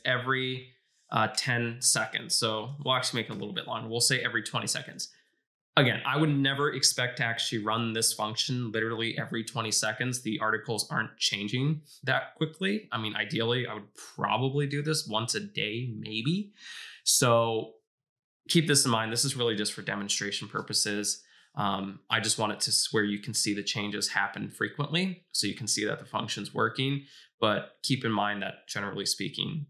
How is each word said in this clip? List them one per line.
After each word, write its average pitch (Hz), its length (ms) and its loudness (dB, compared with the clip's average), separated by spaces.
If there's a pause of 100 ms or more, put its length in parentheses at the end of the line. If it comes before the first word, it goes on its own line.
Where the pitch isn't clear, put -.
every, 127 640 0 (420)
uh, 110 240 4
ten 120 460 0
seconds. - 540 2
So 110 480 0
we'll 131 120 4
actually 123 260 0
make 107 80 -6
it 113 60 -8
a - 40 -8
little 104 140 -6
bit - 140 -6
longer. 117 220 -4
We'll 117 120 0
say 123 220 4
every 117 200 0
twenty 110 240 -2
seconds. - 420 -6 (680)
Again, 123 280 6
I 135 120 2
would 151 180 4
never 139 380 2
expect 127 440 2
to 127 60 0
actually 117 400 -2
run 110 300 0
this 113 180 2
function 110 600 -2
literally 113 460 -2
every 113 260 -4
twenty 113 280 -4
seconds. 120 500 0
The 113 180 -2
articles 110 500 -2
aren't - 280 -4
changing 123 640 0 (220)
that 131 320 0
quickly. 190 560 -4
I 117 60 -2
mean, 110 180 -4
ideally, 113 520 0
I 107 80 -6
would 104 180 -12 (220)
probably 131 520 2
do 143 140 -2
this 151 260 0
once 110 280 0
a 110 40 0
day, 107 560 -4
maybe. 113 580 -2 (500)
So 117 720 4 (760)
keep 160 180 6
this 143 160 6
in 131 80 2
mind. 110 200 0
This 120 140 2
is 139 100 -2
really 117 200 2
just 104 180 -2
for 104 100 -10
demonstration 101 640 -2
purposes. 104 760 -2 (320)
Um, 98 440 -2 (100)
I 113 100 2
just 107 200 2
want 107 140 2
it 104 80 -6
to 120 100 0
s-, - 200 2
where 107 120 4
you 104 160 0
can 107 140 -8
see 107 200 2
the 101 100 -2
changes 104 460 -2
happen 101 400 -2
frequently. 147 840 -2
So - 160 0
you 95 80 -2
can 110 120 -6
see 107 180 0
that 101 140 -2
the - 60 -14
function's 110 480 -4
working. 135 520 0 (360)
But 107 420 0
keep 127 220 0
in 113 80 2
mind 101 300 0
that, - 260 -10
generally 101 360 -4
speaking, 98 640 -2